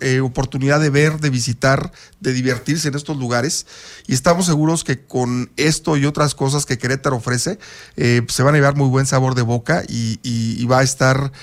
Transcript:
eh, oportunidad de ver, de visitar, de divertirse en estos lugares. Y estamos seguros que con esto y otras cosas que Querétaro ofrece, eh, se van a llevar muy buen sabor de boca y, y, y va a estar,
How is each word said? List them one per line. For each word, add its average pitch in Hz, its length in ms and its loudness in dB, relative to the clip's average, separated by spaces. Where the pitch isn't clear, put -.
eh, 131 180 2
oportunidad 135 600 0
de 151 120 2
ver, 151 280 2
de 151 120 0
visitar, 127 600 0
de 127 120 -2
divertirse 131 560 -2
en 135 60 -4
estos 143 240 -6
lugares. 123 480 -2
Y - 80 -4
estamos 175 320 2
seguros 160 380 0
que 131 200 -4
con 123 540 -4
esto 151 400 0
y 139 80 2
otras 147 300 0
cosas 143 320 -2
que 123 100 -2
Querétaro 131 380 -2
ofrece, 120 420 -4
eh, 120 300 2
se - 160 -2
van 143 100 4
a 151 40 4
llevar 143 180 4
muy 143 120 2
buen 131 200 2
sabor 131 260 2
de 123 80 0
boca 120 480 0
y, 113 320 -4
y, 113 400 -4
y 123 60 -2
va 127 140 4
a - 20 4
estar, 131 480 0